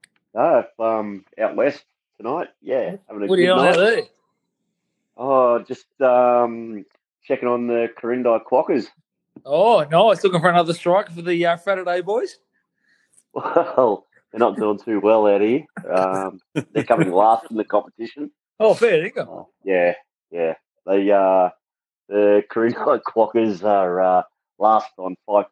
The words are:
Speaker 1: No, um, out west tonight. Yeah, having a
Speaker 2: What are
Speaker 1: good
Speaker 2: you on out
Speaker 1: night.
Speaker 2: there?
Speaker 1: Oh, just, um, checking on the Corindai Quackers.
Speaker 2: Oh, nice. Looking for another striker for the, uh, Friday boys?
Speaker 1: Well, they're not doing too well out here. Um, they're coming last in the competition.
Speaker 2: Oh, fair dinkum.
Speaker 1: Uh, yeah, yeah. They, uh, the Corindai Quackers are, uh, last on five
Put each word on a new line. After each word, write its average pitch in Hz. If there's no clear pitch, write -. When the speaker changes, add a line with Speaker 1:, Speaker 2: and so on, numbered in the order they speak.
Speaker 1:
No, 127
um, 107
out 101
west 139
tonight. 127
Yeah, 131
having 104
a 98
Speaker 2:
What 185
are -
Speaker 1:
good 180
Speaker 2:
you 180
on 180
out 175
Speaker 1:
night. -
Speaker 2:
there? 202
Speaker 1:
Oh, 123
just, -
um, 120
checking 123
on 120
the 117
Corindai 120
Quackers. 135
Speaker 2:
Oh, 165
nice. 185
Looking 180
for 180
another 170
striker 175
for 170
the, 170
uh, 170
Friday 180
boys? 226
Speaker 1:
Well, 127
they're 107
not 104
doing 107
too 107
well 107
out 101
here. 123
Um, 95
they're 110
coming 113
last 110
in 113
the 104
competition. 117
Speaker 2:
Oh, 214
fair 196
dinkum. 95
Speaker 1:
Uh, -
yeah, 87
yeah. 82
They, 98
uh, 95
the 104
Corindai 117
Quackers 110
are, 95
uh, 90
last 107
on 92
five 104